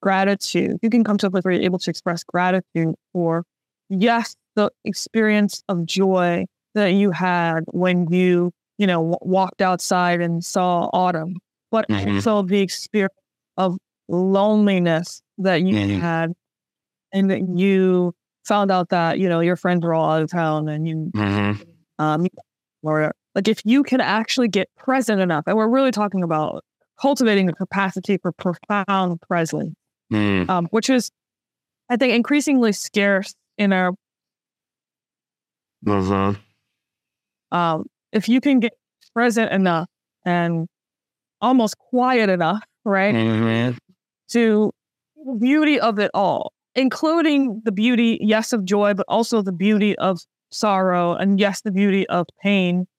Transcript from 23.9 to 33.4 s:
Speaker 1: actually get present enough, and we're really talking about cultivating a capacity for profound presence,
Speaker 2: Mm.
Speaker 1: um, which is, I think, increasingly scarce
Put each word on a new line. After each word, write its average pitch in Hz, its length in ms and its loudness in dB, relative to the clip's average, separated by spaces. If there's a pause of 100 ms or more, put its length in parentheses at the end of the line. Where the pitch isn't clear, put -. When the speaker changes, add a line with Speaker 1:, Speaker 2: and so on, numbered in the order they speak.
Speaker 1:
actually 220 480 0
get 185 280 -2
present 247 440 0
enough, 170 280 0
and 190 80 0
we're 220 120 2
really 262 220 2
talking 202 320 -2
about 156 400 -4 (380)
cultivating 220 480 2
a 165 60 -2
capacity 190 640 -4
for 180 120 -4
profound 185 920 -4
presence, 160 520 -4 (380)
Speaker 2:
Mm. 104 360 0
Speaker 1:
um, 180 220 -2
which 220 180 -2
is, 262 220 0 (800)
I 247 60 -2
think, 247 180 2
increasingly 254 560 2
scarce 202 640 -2 (240)